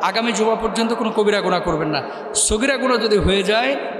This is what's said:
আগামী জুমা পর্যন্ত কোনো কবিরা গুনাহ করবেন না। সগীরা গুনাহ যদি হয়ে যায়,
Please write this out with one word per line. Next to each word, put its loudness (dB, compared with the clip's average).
আগামী 0
জুমা 2
পর্যন্ত -2
কোনো -2
কবিরা 2
গুনাহ 0
করবেন -2
না। -2
সগীরা 0
গুনাহ 0
যদি 2
হয়ে 2
যায়, 2